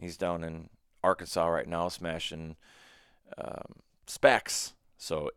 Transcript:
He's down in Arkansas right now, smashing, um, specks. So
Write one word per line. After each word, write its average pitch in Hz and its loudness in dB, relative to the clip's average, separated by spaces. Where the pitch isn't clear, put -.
He's 87 -8
down 87 0
in 80 -8
Arkansas 87 2
right 82 2
now, 85 0
smashing, 82 -6
um, - -10
specks. - 2
So 76 -4